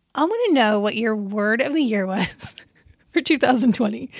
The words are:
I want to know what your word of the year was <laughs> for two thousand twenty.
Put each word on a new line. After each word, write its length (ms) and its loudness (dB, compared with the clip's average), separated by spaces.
I 100 2
want 220 -2
to 80 2
know 240 4
what 160 0
your 200 0
word 460 -2
of 120 0
the 100 2
year 240 0
was 480 -4
<laughs> 280 -20
for 100 0
two 160 0
thousand 380 2
twenty. 340 -4